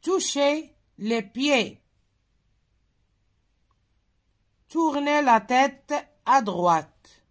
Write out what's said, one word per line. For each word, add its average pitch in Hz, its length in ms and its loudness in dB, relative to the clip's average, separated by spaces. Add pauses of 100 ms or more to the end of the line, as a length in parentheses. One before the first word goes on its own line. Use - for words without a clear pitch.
Touchez 302 720 -2 (220)
les 220 260 -4
pieds. 262 580 -2 (2750)
Tournez 294 560 -2
la 233 180 4
tête 269 520 -2 (320)
à 262 160 2
droite. 175 880 -2